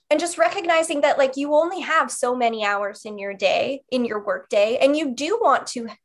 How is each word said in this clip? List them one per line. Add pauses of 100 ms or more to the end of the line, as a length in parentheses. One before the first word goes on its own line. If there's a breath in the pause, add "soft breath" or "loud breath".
(100)
and
just
recognizing
that,
like,
you
only
have
so
many
hours
in
your
day,
in
your
work
day,
and
you
do
want
to (160)